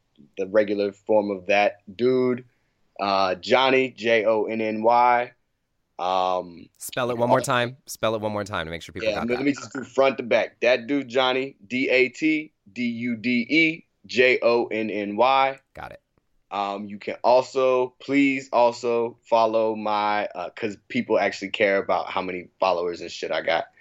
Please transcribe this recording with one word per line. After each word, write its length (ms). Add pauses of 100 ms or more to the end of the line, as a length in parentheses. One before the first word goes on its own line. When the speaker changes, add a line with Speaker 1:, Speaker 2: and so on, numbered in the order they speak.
(380)
Speaker 1:
the 100
regular 460
form 380
of 160
that 340 (120)
dude. 520 (540)
Uh, 360
Jonny, 540
J 360
O 200
N 160
N 220
Y. 480 (680)
Um, 680 (100)
Speaker 2:
Spell 340
it 60
one 120
more 100
Speaker 1:
uh, 40
Speaker 2:
time. 420
Spell 300
it 60
one 100
more 120
time 220
to 60
make 100
sure 120
people 160
Speaker 1:
yeah, 60
Speaker 2:
got 140
Speaker 1:
let 80
Speaker 2:
that. 80
Speaker 1:
me 60
just 220
do 100
front 340
to 60
back. 360
Dat 280
Dude 200
Jonny, 480 (100)
D 240
A 200
T 420 (200)
D 140
U 300
D 340
E 360 (200)
J 360
O 260
N 220
N 260
Y. 440 (140)
Speaker 2:
Got 180
it. 100 (500)
Speaker 1:
Um, 340
you 140
can 240
also, 760
please 540
also 680
follow 520
my, 520
uh, 240
'cause 260 (100)
people 300
actually 320
care 280
about 340
how 100
many 280 (100)
followers 420
and 100
shit 200
I 100
got. 240 (160)